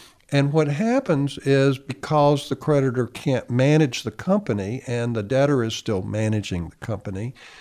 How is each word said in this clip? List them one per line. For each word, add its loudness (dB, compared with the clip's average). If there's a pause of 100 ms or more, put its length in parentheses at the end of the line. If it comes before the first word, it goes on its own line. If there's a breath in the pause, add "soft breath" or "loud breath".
(300 loud breath)
And 2
what 2
happens 0
is, 2
because 0
the -4
creditor 0
can't -2
manage 2
the -6
company -2
and -2
the -2
debtor 2
is -4
still -4
managing -2
the -18
company, -8 (260 loud breath)